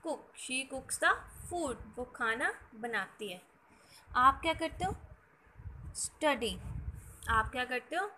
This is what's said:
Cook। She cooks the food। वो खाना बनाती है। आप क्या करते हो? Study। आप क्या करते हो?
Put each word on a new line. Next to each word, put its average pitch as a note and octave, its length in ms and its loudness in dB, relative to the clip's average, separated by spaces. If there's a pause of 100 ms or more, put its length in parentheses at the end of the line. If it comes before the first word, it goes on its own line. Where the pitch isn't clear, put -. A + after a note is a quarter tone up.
Cook। D4+ 320 -4
She C4 380 -4
cooks - 300 -6
the F#4 100 8 (380)
food। D#4 240 0 (220)
वो B3 60 -4
खाना B3 500 0 (220)
बनाती G#3+ 580 -4
है। F3+ 80 -12 (760)
आप C4 260 8
क्या D#4+ 120 4
करते D#4+ 320 0
हो? G4 100 2 (1000)
Study। A#3 640 0 (720)
आप A3 220 4
क्या B3 140 0
करते B3 300 -4
हो? G4+ 220 0